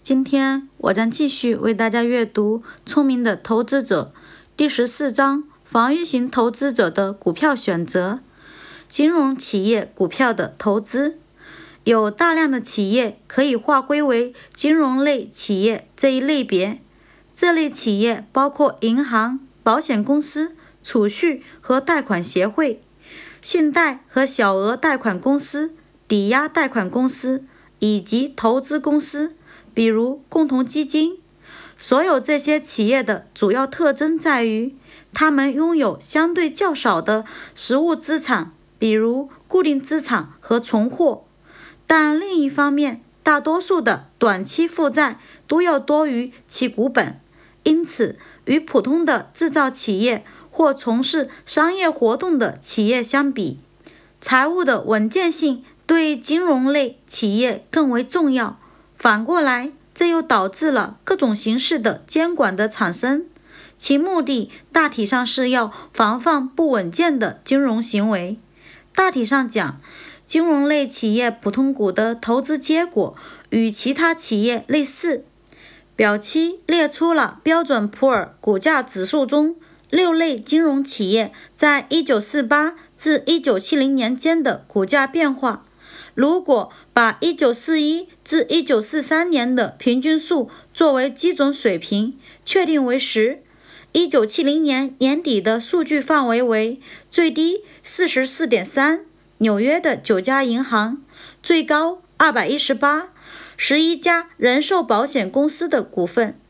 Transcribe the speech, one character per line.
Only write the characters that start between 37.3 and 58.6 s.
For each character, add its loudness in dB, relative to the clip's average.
实 0
物 2
资 -2
产， -2
比 0
如 0
固 2
定 0
资 -4
产 -2
和 0
存 0
货。 0
但 4
另 -4
一 2
方 0
面， -2
大 4
多 0
数 0
的 -2
短 2
期 0
负 0
债 0
都 2
要 2
多 2
于 -4
其 -2
股 -2
本。 -2
因 2
此， -2
与 0
普 0
通 0
的 -2
制 -2
造 0
企 -4
业 -2
或 2
从 -2
事 0
商 0
业 0
活 0
动 -2
的 -2
企 -2
业 0
相 0
比， -6
财 2
务 -2
的 0
稳 0
健 0
性 -2
对 2
金 -2
融 2
类 -2
企 0
业 -2
更 2
为 0
重 0
要。 -2